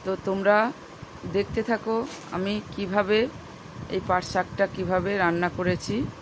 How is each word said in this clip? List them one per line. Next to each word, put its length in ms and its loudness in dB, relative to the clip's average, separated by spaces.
তো 80 -2
তোমরা 320 4
দেখতে 280 0
থাকো 320 0
আমি 220 0
কিভাবে 420 2
এই 120 0
পাট 160 2
শাকটা 320 2
কিভাবে 420 0
রান্না 400 2
করেছি 380 0